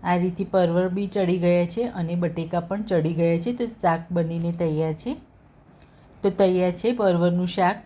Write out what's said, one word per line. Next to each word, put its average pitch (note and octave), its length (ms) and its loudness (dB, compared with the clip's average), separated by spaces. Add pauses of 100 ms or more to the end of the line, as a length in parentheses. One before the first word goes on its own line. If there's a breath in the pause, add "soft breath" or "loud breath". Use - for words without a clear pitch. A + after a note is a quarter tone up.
આ F3 120 2
રીતે F3+ 280 0
પરવળ F3+ 440 2
બી G3 180 -2
ચડી F#3 320 0
ગયા F3 280 2
છે A3 220 -4
અને F3 260 -4
બટેકા E3+ 460 -2
પણ G3 220 -6
ચડી E3+ 300 0
ગયા E3+ 260 2
છે, A#3 140 -2
તો A#3+ 140 -4
શાક E3+ 340 0 (120)
બનીને E3+ 400 -2
તૈયાર D#3+ 400 -2
છે. A#3+ 200 -6 (1080 loud breath)
તો G3 80 2
તૈયાર F#3 420 2
છે A3 200 -2
પરવળનું F3+ 540 2
શાક F#3 400 0